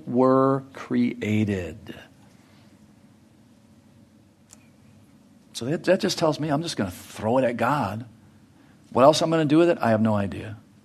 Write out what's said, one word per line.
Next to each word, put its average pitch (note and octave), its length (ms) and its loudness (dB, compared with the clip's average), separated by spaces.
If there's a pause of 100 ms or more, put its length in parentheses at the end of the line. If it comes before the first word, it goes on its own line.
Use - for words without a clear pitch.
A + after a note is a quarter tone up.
were C3 640 2
created.'" G#2 1200 -4 (3500)
So - 140 -10
that, D3+ 180 -6
that D#3 160 2
just F#3 180 -2
tells D#3 220 0
me D3+ 80 -4
I'm D3 140 0
just E3 140 -8
gonna G2 140 -4
throw A2 480 -4
it C3 60 2
at A#2 120 -2
God. A#2 480 -4 (840)
What A#2+ 120 2
else D3+ 180 6
I'm E3 100 -2
gonna E3 140 2
do D3 140 4
with E3+ 100 6
it, F3 140 0
I A2+ 80 2
have A2 100 2
no A2 140 2
idea. G2+ 420 -6 (280)